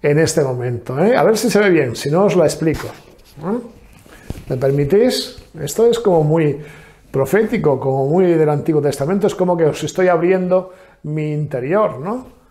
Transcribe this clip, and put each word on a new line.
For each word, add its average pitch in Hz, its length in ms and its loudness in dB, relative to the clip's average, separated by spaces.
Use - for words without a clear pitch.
en 147 180 2
este 160 240 2
momento, 123 560 -4
¿eh? 214 160 4
A 147 80 2
ver 214 140 2
si 226 120 0
se 196 100 2
ve 208 100 4
bien, 139 260 2
si 143 160 -4
no 180 140 2
os 175 100 2
la 175 100 4
explico, 147 420 -2
¿eh? - 720 -10
¿Me 135 80 -4
permitís? 143 840 0
Esto 160 300 0
es 233 120 2
como 170 240 2
muy 151 380 0
profético, 151 680 0
como 135 280 -2
muy 175 260 2
del 156 160 2
Antiguo 147 320 0
Testamento, 151 460 -2
es 202 80 -2
como 180 200 0
que 165 100 2
os 147 180 0
estoy 180 260 0
abriendo 180 640 0
mi 151 280 -6
interior, 151 680 -2
¿no? 220 280 -8